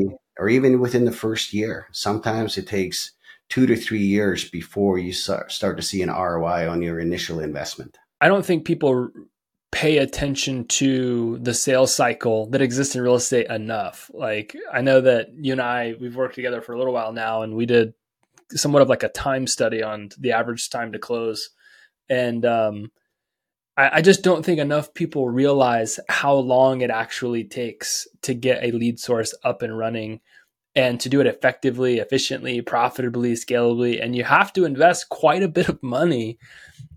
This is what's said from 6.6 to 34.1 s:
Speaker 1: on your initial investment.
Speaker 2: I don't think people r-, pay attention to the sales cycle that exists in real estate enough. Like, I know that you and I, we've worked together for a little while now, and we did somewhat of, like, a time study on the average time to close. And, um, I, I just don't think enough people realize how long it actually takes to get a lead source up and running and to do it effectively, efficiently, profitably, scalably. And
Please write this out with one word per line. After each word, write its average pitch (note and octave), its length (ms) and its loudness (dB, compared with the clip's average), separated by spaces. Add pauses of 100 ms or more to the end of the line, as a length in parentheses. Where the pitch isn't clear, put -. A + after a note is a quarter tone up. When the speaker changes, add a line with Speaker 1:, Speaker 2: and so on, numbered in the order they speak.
Speaker 1:
on E2+ 140 -2
your E2+ 180 -4
initial E2+ 400 -6
investment. C#2+ 600 -10 (200)
Speaker 2:
I D3+ 100 4
don't F#3+ 180 2
think E3 180 0
people D3+ 240 0
r-, B2+ 240 0 (580)
pay D#3 280 2
attention C3+ 720 -2
to B2 680 0
the A#2+ 160 -4
sales C3 420 4
cycle A#2 520 0
that C3+ 160 2
exists C3+ 320 0
in B2+ 80 -2
real B2 140 6
estate A#2+ 340 0
enough. A2 640 -6
Like, A2 420 -6 (160)
I C3 80 0
know C3 220 6
that A#2+ 360 4
you C3+ 140 -2
and C3 80 -2
I, A#2+ 400 -2
we've B2 160 -10
worked C3 180 -4
together B2 280 -6
for A#2+ 100 -12
a A#2+ 60 -8
little B2+ 160 -2
while A2+ 180 -4
now, A2+ 300 -4
and A2 120 -6
we A#2 120 -2
did A#2 260 4 (600)
somewhat C#3+ 280 4
of, B2+ 80 6
like, B2 140 2
a A#2 80 -2
time C3 360 -4
study A2+ 360 -2
on G#2+ 260 -8 (100)
the B2+ 140 -2
average A#2 380 -4
time A#2 220 -8
to - 60 -8
close. A2+ 520 -6 (580)
And, A#2+ 380 0
um, A2 440 0 (840)
I, C#3 220 4
I - 20 2
just F#3+ 220 6
don't E3+ 240 2
think E3+ 140 0
enough D3 340 -2
people D#3 340 -2
realize B2 800 2
how C#3+ 280 2
long C3 440 4
it B2 100 0
actually A#2 540 -4
takes - 640 -8 (140)
to C3+ 100 -4
get B2 320 0
a A#2+ 80 0
lead A#2 260 -2
source A2+ 360 -2 (100)
up A#2+ 160 -2
and A2+ 160 -6
running A2+ 440 -6 (540)
and B2 260 2
to B2+ 100 -6
do C#3 100 4
it C3 60 6
effectively, B2 720 0
efficiently, B2+ 640 -2
profitably, A#2+ 720 0
scalably. A#2+ 680 0
And B2 140 -4